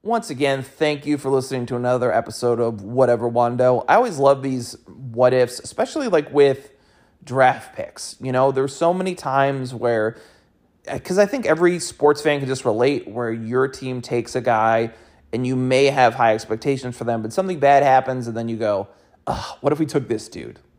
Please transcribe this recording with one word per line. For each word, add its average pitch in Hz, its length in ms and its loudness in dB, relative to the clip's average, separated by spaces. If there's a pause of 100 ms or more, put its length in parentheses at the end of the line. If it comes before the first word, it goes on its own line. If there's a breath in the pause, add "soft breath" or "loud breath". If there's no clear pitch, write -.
Once 226 260 -2
again, 139 320 0
thank 147 440 -2
you 147 120 0
for 135 120 -4
listening 131 360 0
to 123 100 -4
another 123 360 0
episode 117 480 0
of 117 240 -2
Whatever 120 460 2
Wando. 120 580 2
I 160 80 4
always 226 220 2
love 139 260 4
these 131 320 -6 (120)
what 127 460 0
ifs, 123 260 2
especially, 262 480 -6
like, 156 260 0
with 139 380 2 (520 soft breath)
draft 127 520 0
picks. - 440 -12
You 131 120 -6
know, 131 200 2
there's 135 240 -2
so 165 180 2
many 185 220 -4
times 135 580 -2
where, 113 440 -2 (680 soft breath)
'cause 156 340 -4
I 202 80 6
think 254 180 -4
every 175 340 2
sports 147 420 0
fan 147 180 0
can 135 100 -6
just 131 160 -6
relate, 123 420 0
where 113 240 -6
your 117 360 -2
team 127 340 -8
takes 117 340 -6
a 127 60 -2
guy 113 500 2 (400 soft breath)
and 123 140 -4
you 127 100 -2
may 131 300 2
have 127 300 4
high 117 180 4
expectations 123 640 -4
for 127 60 -10
them, 117 180 -2
but 110 100 -8
something 185 280 -4
bad 139 240 6
happens 131 440 2
and 110 80 -8
then 117 140 -6
you 113 80 -6
go, 104 300 -2 (400 soft breath)
"Ugh, - 340 -8
what 143 100 0
if 151 60 0
we 156 80 0
took 135 220 -4
this 110 200 -6
dude?" 62 320 -16 (200)